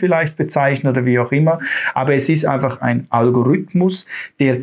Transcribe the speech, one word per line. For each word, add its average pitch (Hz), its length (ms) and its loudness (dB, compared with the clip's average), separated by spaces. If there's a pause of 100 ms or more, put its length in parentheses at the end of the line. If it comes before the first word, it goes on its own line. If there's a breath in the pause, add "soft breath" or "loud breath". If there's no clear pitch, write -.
vielleicht 165 320 0
bezeichnen 139 540 0
oder 127 120 0
wie 123 140 2
auch 120 140 0
immer, 156 280 2 (360 loud breath)
aber 135 180 0
es 135 160 0
ist 156 160 2
einfach 135 340 -2
ein 120 300 -2
Algorithmus, 127 960 0 (340 loud breath)
der 131 220 2